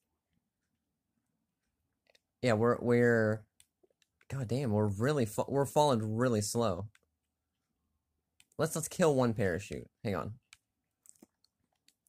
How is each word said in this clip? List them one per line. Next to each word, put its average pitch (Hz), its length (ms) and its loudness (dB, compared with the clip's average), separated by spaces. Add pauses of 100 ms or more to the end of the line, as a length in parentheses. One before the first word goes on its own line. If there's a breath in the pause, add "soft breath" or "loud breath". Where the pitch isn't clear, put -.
(2500)
Yeah, 123 120 4
we're, 117 260 2
we're, 117 640 2 (840)
god 131 180 -6
damn, 123 220 -2
we're 107 160 2
really 117 400 0
fa-, - 200 -4
we're 139 200 0
falling 120 500 2
really 117 240 2
slow. 104 460 -2 (1700)
Let's, 156 180 -4
let's 156 140 -6
kill 160 260 2
one 123 200 0
parachute. 92 540 -4 (140)
Hang 104 120 -4
on. 82 180 -6 (1800)